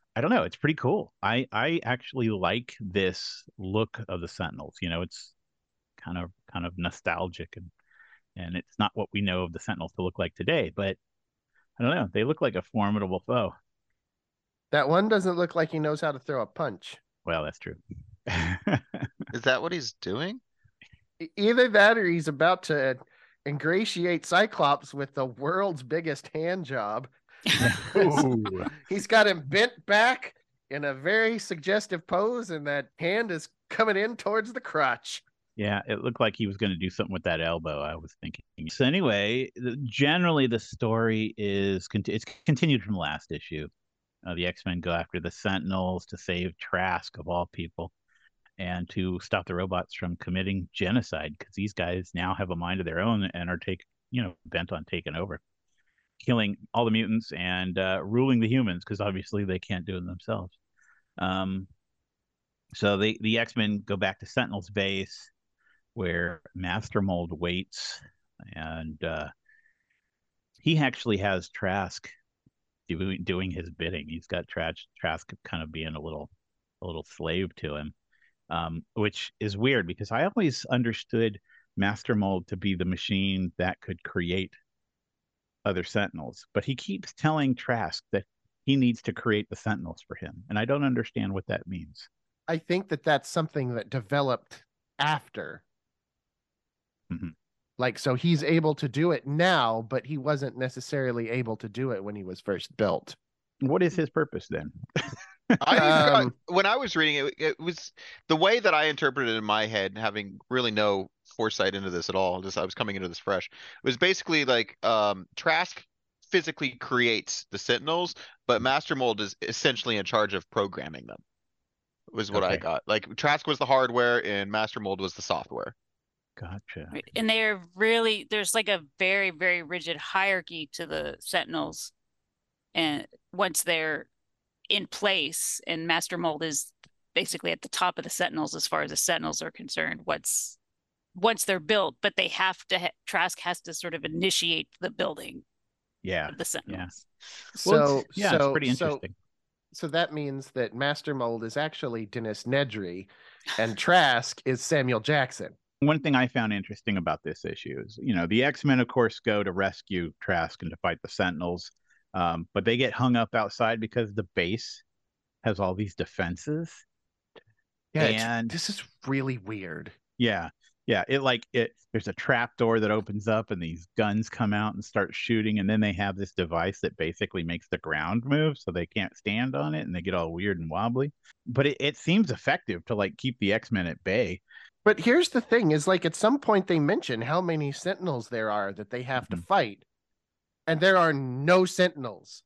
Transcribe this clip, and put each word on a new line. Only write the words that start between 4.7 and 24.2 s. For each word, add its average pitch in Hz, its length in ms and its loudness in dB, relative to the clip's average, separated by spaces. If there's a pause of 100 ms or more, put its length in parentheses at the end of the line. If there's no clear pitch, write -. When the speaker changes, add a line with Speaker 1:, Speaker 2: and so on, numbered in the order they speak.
Speaker 1:
You 90 80 -4
know, 82 120 -2
it's - 320 -12 (640)
kind 87 220 -8
of, 87 120 -8 (220)
kind 87 140 -6
of 90 100 -8
nostalgic, 87 800 -4
and, 90 140 -16 (640)
and 90 200 -8
it's - 220 -8
not 104 160 2
what 101 180 -4
we 101 100 -2
know 92 220 0
of 85 100 -6
the - 60 -10
Sentinels 82 340 -8
to 92 100 -4
look 90 160 -4
like 87 160 -4
today, 120 380 0
but 98 240 -2 (840)
I 120 40 0
don't 135 120 2
know. 127 180 -2
They 110 100 2
look 151 180 0
like 120 140 0
a 90 60 -2
formidable 101 640 0
foe. 117 300 -2 (1160)
Speaker 2:
That 143 160 4
one 190 220 4
doesn't 185 280 4
look 175 180 0
like 160 160 2
he 160 80 -2
knows 151 220 0
how 156 100 -2
to 135 80 -8
throw 135 240 -4
a - 20 0
punch. - 520 -8 (280)
Speaker 1:
Well, 82 180 -2
that's 76 160 -8
true. - 160 -12 (520)
<laughs> - 1080 -2
Speaker 3:
Is 117 80 -4
that 131 200 2
what 170 100 -4
he's 143 220 -6
doing? 170 460 -6 (800)
Speaker 2:
E-, 165 80 -10 (100)
either 240 320 6
that 208 280 8
or 208 80 2
he's 170 220 2
about 160 360 2
to 135 340 0 (500)
ingratiate 170 760 0